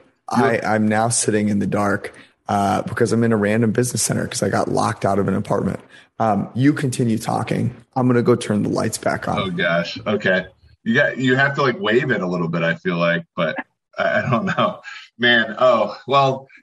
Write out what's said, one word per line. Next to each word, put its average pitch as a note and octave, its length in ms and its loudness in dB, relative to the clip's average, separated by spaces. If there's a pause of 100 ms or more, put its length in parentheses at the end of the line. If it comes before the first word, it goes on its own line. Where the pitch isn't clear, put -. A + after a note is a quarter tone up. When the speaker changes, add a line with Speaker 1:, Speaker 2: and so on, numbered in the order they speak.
(280)
Speaker 1:
I, A#2 460 2
I'm G#2+ 140 2
now A2 200 2
sitting G#2+ 420 0
in G2+ 100 0
the G2 80 -2
dark, G2+ 440 -2 (360)
uh, G2+ 340 0
because - 300 -2
I'm A#2 100 2
in A#2 80 2
a A2+ 60 2
random G#2+ 340 2
business B2 320 -2
center - 240 -2
'cause - 160 -6
I G#2 60 0
got G#2 180 0
locked G2+ 380 -2
out G2 160 2
of G2 80 0
an F#2+ 60 0
apartment. G2 440 -2 (400)
Um, G#2+ 360 0
you C#3 180 2
continue B2 440 -2
talking. A2+ 600 -2 (180)
I'm B2+ 140 2
gonna A#2+ 140 4
go A#2+ 120 4
turn G#2+ 300 -2
the G#2+ 40 -2
lights F#2+ 300 -2
back - 300 -4
on. F2+ 100 -2
Speaker 2:
Oh F#2 120 -4
gosh. E2+ 540 -2
Okay. F#2+ 420 0 (360)
You A2+ 120 0
got, C#3 240 2
you B2+ 180 2
have C#3 200 2
to, D3 60 -2
like, A#2+ 160 0
wave A#2 320 0
it G2+ 120 0
a F2+ 40 -4
little F2 220 -2
bit, E2 140 -2
I E2 120 0
feel F2+ 220 -4
like, E2+ 280 0 (120)
but E2 200 -2 (420)
I, G2+ 200 0
I G#2 120 -2
don't G#2+ 160 0
know, G2 340 0 (380)
man. A#2 400 2
Oh, A#2 380 4 (120)
well, C3+ 400 2 (140)